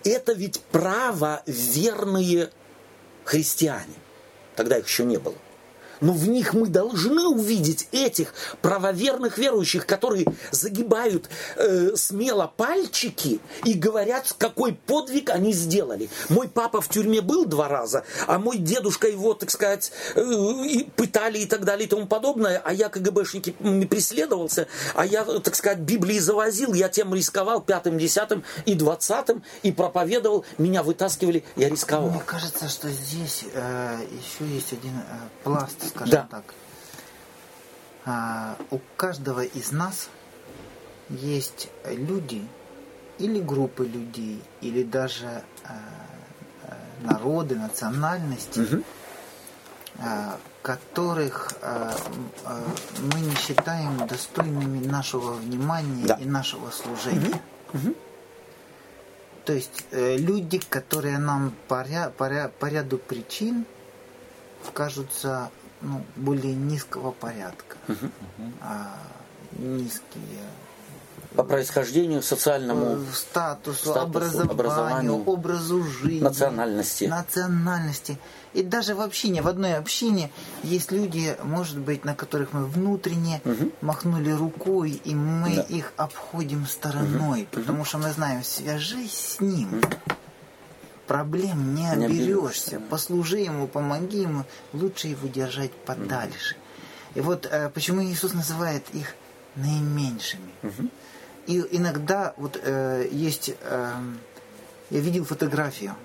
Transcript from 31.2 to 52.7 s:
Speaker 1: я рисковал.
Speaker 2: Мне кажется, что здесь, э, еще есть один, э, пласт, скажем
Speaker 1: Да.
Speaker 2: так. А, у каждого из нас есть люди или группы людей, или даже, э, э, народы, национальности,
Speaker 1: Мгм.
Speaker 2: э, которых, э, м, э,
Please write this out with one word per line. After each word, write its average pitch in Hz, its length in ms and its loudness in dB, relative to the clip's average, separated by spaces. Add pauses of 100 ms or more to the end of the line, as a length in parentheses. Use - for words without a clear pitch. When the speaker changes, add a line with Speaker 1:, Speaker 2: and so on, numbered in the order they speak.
Speaker 1:
я 139 140 6
рисковал. 156 400 2
Speaker 2:
Мне 165 160 0
кажется, 165 440 -4
что 151 200 -4
здесь, 143 640 -4
э, 123 460 -2 (100)
еще 123 420 -8
есть 135 220 -4
один, 127 240 -8
э, 117 300 -10 (160)
пласт, 143 340 0 (140)
скажем 120 200 0
Speaker 1:
Да. 147 200 4
Speaker 2:
так. 107 120 -12 (1600)
А, 113 500 -6 (160)
у 135 80 -4 (160)
каждого 139 480 -2
из 123 300 -6
нас 180 340 -2 (1040)
есть 139 580 -4 (180)
люди 135 560 -4 (800)
или 208 220 2
группы 135 440 0
людей, 117 560 -6 (200)
или 120 220 0
даже, 123 420 -2
э, - 420 -12 (1000)
э, - 40 -14 (300)
народы, 131 520 2
национальности, 131 1040 -2
Speaker 1:
Мгм. 117 240 2 (1160)
Speaker 2:
э, 104 320 -4 (320)
которых, 151 960 -2
э, 117 300 -4 (160)
м, 123 240 -10 (140)
э, 120 200 -6 (480)